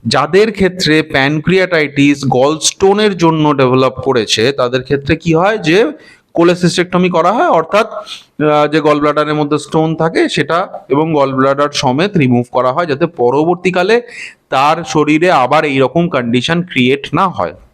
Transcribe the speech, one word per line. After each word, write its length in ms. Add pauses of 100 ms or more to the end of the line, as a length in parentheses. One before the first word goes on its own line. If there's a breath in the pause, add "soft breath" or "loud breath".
যাদের 460
ক্ষেত্রে 500
প্যানক্রিয়াটাইটিস 1300
গলস্টোনের 880
জন্য 400
ডেভেলপ 360
করেছে 600
তাদের 300
ক্ষেত্রে 340
কি 180
হয় 240
যে 340 (400 loud breath)
কোলেসিস্টেক্টমি 800
করা 220
হয়, 160
অর্থাৎ, 380
আহ, 880
যে 80
গলব্লাডারের 540
মধ্যে 240
স্টোন 380
থাকে 320
সেটা 400 (200)
এবং 240
গলব্লাডার 600
সমেত 440
রিমুভ 340
করা 220
হয়, 140
যাতে 200
পরবর্তীকালে 960 (460 loud breath)
তার 360
শরীরে 460
আবার 340
এইরকম 440
কন্ডিশন 540
ক্রিয়েট 520
না 140
হয়। 260 (200)